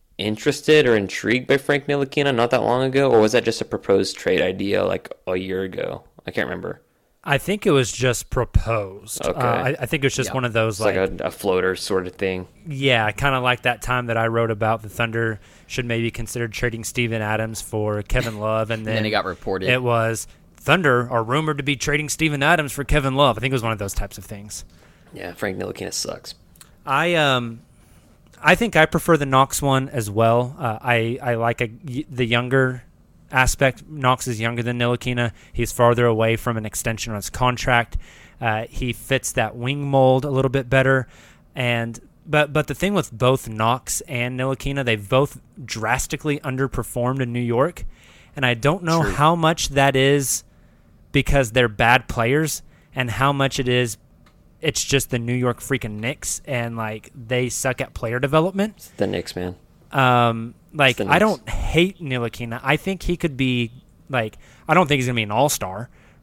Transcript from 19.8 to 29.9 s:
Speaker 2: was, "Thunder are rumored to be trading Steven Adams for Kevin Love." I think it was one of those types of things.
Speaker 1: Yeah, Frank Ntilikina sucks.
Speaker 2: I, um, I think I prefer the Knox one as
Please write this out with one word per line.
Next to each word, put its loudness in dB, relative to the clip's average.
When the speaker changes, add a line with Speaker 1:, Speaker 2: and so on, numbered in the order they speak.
Speaker 2:
was, 0
"Thunder 2
are 0
rumored -2
to -6
be -2
trading -2
Steven -2
Adams 2
for -6
Kevin 0
Love." 4
I -8
think -2
it -2
was 0
one 0
of -4
those -6
types -6
of -16
things. -14
Speaker 1:
Yeah, -10
Frank -6
Ntilikina -8
sucks. -8
Speaker 2:
I, 0
um, 0
I 6
think 0
I 8
prefer 2
the 2
Knox 2
one 2
as -4